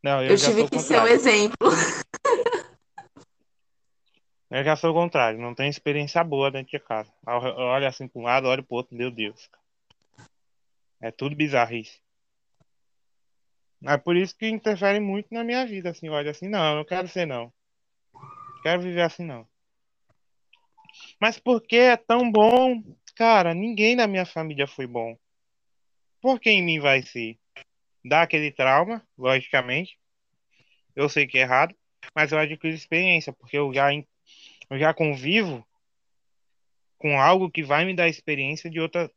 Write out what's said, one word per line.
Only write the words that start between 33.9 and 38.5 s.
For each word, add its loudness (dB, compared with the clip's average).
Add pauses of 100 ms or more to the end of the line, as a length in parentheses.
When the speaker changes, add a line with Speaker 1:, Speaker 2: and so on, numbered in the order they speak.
Speaker 1:
en-, -6 (640)
eu -6
já 2
convivo -2 (1300)
com 0
algo 4
que -6
vai 0
me -4
dar 2
experiência -6